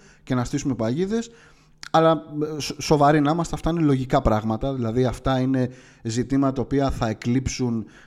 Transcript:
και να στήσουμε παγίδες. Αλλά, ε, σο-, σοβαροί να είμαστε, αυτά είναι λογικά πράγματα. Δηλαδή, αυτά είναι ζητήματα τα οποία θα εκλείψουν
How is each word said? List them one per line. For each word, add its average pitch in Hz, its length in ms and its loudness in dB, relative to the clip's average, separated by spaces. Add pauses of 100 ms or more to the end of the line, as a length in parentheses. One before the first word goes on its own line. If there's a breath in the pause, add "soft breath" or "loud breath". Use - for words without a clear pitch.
(240 loud breath)
και 131 120 -2
να 123 80 0
στήσουμε 139 320 -2
παγίδες. 175 540 -2 (600 soft breath)
Αλλά, 160 320 4 (340)
ε, - 20 -8
σο-, - 220 -8
σοβαροί 151 400 4
να 143 100 2
είμαστε, 165 240 -2
αυτά 156 140 -4
είναι 170 120 0
λογικά 135 400 2
πράγματα. 110 520 0
Δηλαδή, 123 320 0
αυτά 131 340 -2
είναι 127 300 0 (340 loud breath)
ζητήματα 127 500 0
τα 135 80 -4
οποία 135 300 0
θα 117 160 -2
εκλείψουν 120 800 -2 (200 loud breath)